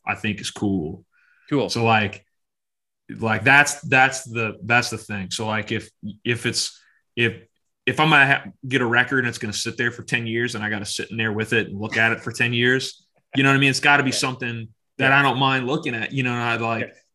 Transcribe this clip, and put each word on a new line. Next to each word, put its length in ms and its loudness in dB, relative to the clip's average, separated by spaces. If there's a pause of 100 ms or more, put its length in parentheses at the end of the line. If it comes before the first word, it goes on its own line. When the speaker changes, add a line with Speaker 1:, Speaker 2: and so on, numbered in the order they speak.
Speaker 1:
I 100 -4
think 260 -4
is 100 -8
cool. 540 -4 (440)
Speaker 2:
Cool. 200 0
Speaker 1:
So, 160 0
like, 400 2 (840)
like, 360 -2
that's, 360 6
that's 420 2
the, 400 -6
that's 260 2
the 80 -6
thing. 340 -8
So, 160 -6
like, 240 -4
if, 180 -4 (360)
if 200 -2
it's, 320 -4 (380)
if, 280 0 (420)
if 140 0
I'm 100 4
gonna 160 8
ha-, 200 2 (220)
get 140 0
a 40 2
record 340 2
and 100 0
it's 80 -6
gonna 160 -8
sit 240 -6
there 140 0
for 120 -12
ten 240 -4
years 280 -4
and 100 -8
I 40 -4
gotta 160 -6
sit 260 -8
in 60 -8
there 140 0
with 220 -2
it 140 2
and 120 -10
look 160 -6
at 160 4
it 100 -4
for 120 -8
ten 180 -2
years, 540 0 (300)
you 80 4
know 60 4
what 60 4
I 40 2
mean? 100 4
It's 100 0
gotta 240 4
be 60 -2
Speaker 2:
Yeah. 80 0
Speaker 1:
something 500 -6 (300)
that 120 2
Speaker 2:
Yeah. 100 6
Speaker 1:
I 20 6
don't 160 2
mind 300 2
looking 280 -2
at, 160 -6
you 120 -2
know, 100 -2
and 80 -4
I, 160 -2
like, 300 -2
Speaker 2:
Yeah. 60 -20 (220)